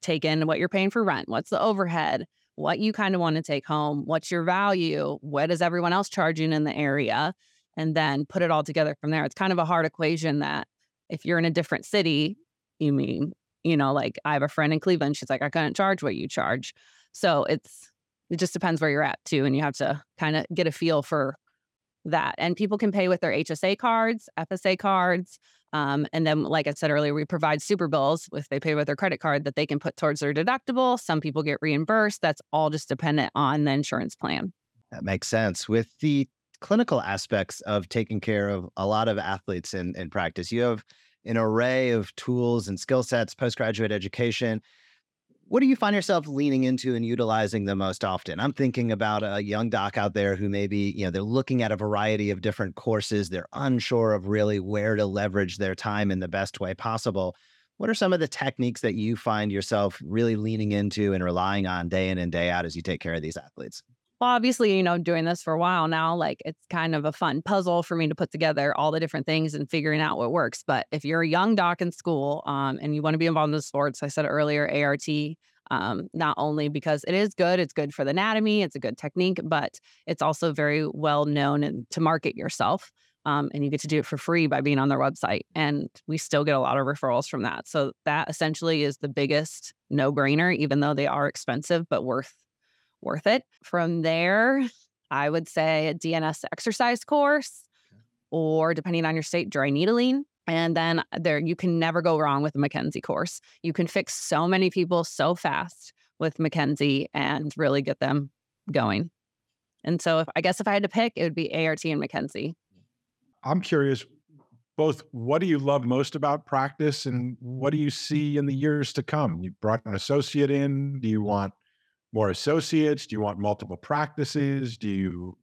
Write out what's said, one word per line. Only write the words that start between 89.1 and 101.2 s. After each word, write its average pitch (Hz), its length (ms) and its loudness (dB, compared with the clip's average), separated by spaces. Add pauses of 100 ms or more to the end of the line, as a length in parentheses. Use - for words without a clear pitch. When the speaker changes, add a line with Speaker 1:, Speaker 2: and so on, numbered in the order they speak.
Speaker 1:
no-brainer, 143 640 4
even 143 280 2
though 147 120 2
they 139 140 0
are 139 180 0
expensive, 156 640 -2
but 117 160 0
worth, 127 300 -4 (680)
worth - 260 -4
it. 247 160 4 (200)
From 170 380 0
there, 190 600 4 (500)
I 143 180 0
would 165 180 0
say 160 400 2
a 151 60 0
D 165 220 -2
N 160 80 0
S 156 280 -4
exercise 240 540 0
course, 294 580 2 (300)
Speaker 2:
Okay. 104 80 -20 (300)
Speaker 1:
or 160 420 2
depending 165 320 0
on 160 100 0
your 156 80 -2
state, 170 260 -2
dry 143 200 0
needling. 240 560 2 (220)
And 165 280 2
then 165 280 2 (140)
there, 160 220 2